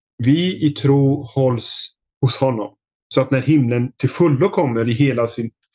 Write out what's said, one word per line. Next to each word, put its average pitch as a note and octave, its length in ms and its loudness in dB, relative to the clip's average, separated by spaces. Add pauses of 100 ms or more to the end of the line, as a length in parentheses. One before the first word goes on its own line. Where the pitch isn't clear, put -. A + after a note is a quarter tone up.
(180)
vi D#3+ 480 0
i D3 40 2
tro C#3 540 2
hålls - 720 -4 (260)
hos A#2+ 160 0
honom. A#2+ 380 -2 (380)
Så - 80 2
att - 100 -2
när C3 100 0
himlen B2+ 560 0
till C3 120 -2
fullo E3+ 400 2
kommer A#2+ 400 -2
i A#2 40 -2
hela A#2+ 340 0
sin, A2+ 240 -8 (240)